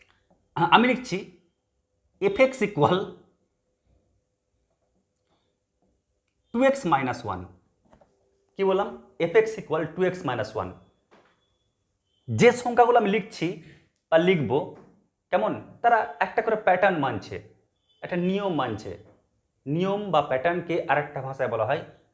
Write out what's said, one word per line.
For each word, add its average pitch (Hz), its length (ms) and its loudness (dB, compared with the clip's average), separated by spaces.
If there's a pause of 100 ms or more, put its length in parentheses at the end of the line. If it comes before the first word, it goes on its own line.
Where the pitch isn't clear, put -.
(560)
আ-, 170 160 2
আমি 220 160 8
লিখছি - 520 -6 (840)
এফ 196 180 0
এক্স 262 220 2
ইকুয়াল 196 560 0 (3250)
টু 240 120 2
এক্স 269 220 2
মাইনাস 135 400 -2
ওয়ান। 90 200 -8 (1120)
কী 196 60 -2
বললাম? 190 400 -2 (160)
এফ 170 160 -2
এক্স 220 220 2
ইকুয়াল 160 280 -4 (100)
টু 185 80 -2
এক্স 180 220 -2
মাইনাস 117 300 -4
ওয়ান। 90 180 -6 (1500)
যে 127 240 4
সংখ্যাগুলো 240 460 4
আমি 214 120 4
লিখছি 190 540 -4 (480)
বা 165 60 6
লিখব, 165 580 2 (540)
কেমন, 190 520 -4
তারা 233 380 2
একটা 196 220 -2
করে 220 140 0
প্যাটার্ন 185 440 2
মানছে, 107 420 -4 (600)
একটা - 140 -8
নিয়ম 190 380 -2
মানছে। 113 600 -6 (520)
নিয়ম 190 460 -2
বা 151 100 4
প্যাটার্নকে 170 640 -2
আরেকটা 143 380 -2
ভাষায় 131 280 -6
বলা 113 160 -2
হয় 127 200 -4 (280)